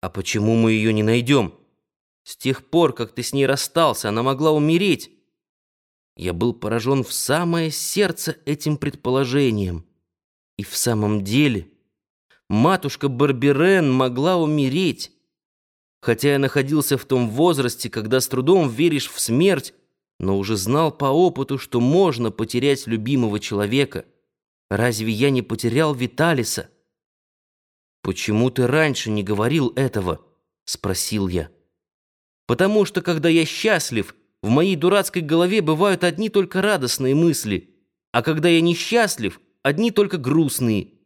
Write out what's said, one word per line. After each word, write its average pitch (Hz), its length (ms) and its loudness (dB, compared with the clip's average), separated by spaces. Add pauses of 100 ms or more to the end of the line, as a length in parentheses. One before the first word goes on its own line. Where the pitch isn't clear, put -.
"А 92 60 -6
почему 104 460 0
мы 113 180 4
её 110 180 2
не 107 100 0
найдём? 117 560 2 (680)
С - 120 -18
тех - 340 -4
пор, 160 240 4
как 113 200 -8
ты 123 100 -8
с - 80 -6
ней 139 140 2
расстался, 135 640 0
она 110 120 0
могла 135 300 2
умереть". 160 600 2 (1040)
Я 87 160 -6
был 113 200 0
поражён 117 500 -2
в - 100 -8
самое 165 580 -2
сердце - 640 -4 (100)
этим 147 320 -2
предположением. 123 1080 -2 (720)
И 101 60 -8
в - 120 -12
самом 104 480 0
деле, 113 460 0 (800)
матушка 143 580 2
Барберен 143 840 2
могла 131 440 0
умереть. 151 760 -2 (880)
Хотя 123 320 0
я 139 60 0
находился 139 580 0
в - 80 -8
том 123 240 0
возрасте, 135 600 0
когда 110 300 -2
с 131 80 -4
трудом 151 420 2
веришь 143 400 -2
в - 120 -10
смерть, 151 520 0 (460)
но 98 180 -2
уже 101 200 -2
знал 139 340 0
по 143 140 -6
опыту, 139 520 2
что 120 220 -4
можно 127 500 2
потерять 123 580 -2
любимого 113 520 0
человека. 104 640 -2 (680)
Разве 110 440 0
я 123 160 2
не 131 120 0
потерял 120 520 -2
Виталиса? 127 760 -2 (1300)
"Почему 107 480 -2
ты 123 160 0
раньше 139 460 0
не 104 120 -2
говорил 113 520 0
этого?" 101 460 -4 (440)
спросил 98 640 -4
я. 87 220 -4 (960)
"Потому 196 360 2
что, 185 180 -4
когда 165 280 0
я 165 160 4
счастлив, 151 680 -2 (260)
в 101 80 -4
моей 175 260 4
дурацкой 180 460 0
голове 175 400 2
бывают 175 420 2
одни 180 260 -2
только 185 320 0
радостные 135 540 0
мысли, 147 540 0 (420)
а 120 100 0
когда 160 280 0
я 165 100 6
несчастлив, 170 800 0 (220)
одни 160 300 0
только 202 260 0
грустные. 127 760 0 (140)